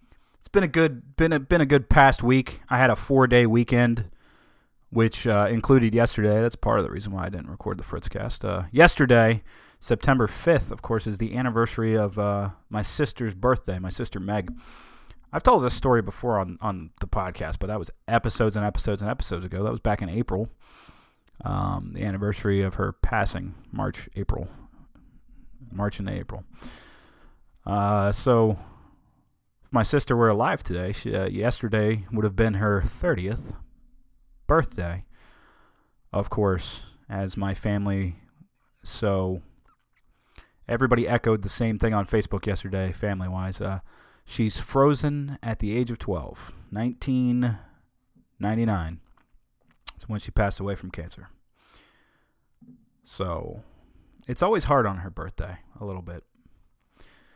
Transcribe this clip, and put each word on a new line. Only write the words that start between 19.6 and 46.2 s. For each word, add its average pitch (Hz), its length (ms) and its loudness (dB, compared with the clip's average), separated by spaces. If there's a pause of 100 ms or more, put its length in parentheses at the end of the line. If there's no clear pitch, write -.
That 110 80 -2
was 120 80 -4
back - 240 -2
in 90 60 -6
April. 104 420 -4 (920)
Um, 92 520 -4
the 90 80 -8
anniversary 98 580 -2
of 95 140 -2
her 95 160 -2
passing, - 640 -2 (160)
March, - 440 -6
April. - 320 -4 (1200)
March 101 260 -4
and 98 100 -6
April. 95 360 -8 (1200)
Uh, 101 460 2
so, 113 480 4 (1080)
if - 80 -20
my 120 80 4
sister 131 340 2
were 117 140 6
alive 117 320 2
today, 90 300 -4
she, 107 240 -6
uh, 95 100 0
yesterday 107 840 0
would 107 140 0
have 98 100 0
been 110 200 2
her 101 280 2
thirtieth 175 720 -2 (920)
birthday. 95 600 0 (1080)
Of 101 180 -2
course, - 580 -2 (220)
as 98 280 -6
my 98 160 -2
family, 98 640 -2 (640)
so 95 580 -2 (1300)
everybody 117 400 2
echoed 113 340 2
the 104 80 -4
same 110 300 -2
thing 110 140 2
on 101 120 2
Facebook 104 400 -2
yesterday, 95 460 -4
family-wise. 92 720 -6
Uh, 95 180 -6 (460)
she's - 340 -2
frozen 143 840 0
at 113 180 -6
the 104 160 -2
age 123 140 0
of 117 80 -6
twelve, - 540 -8 (180)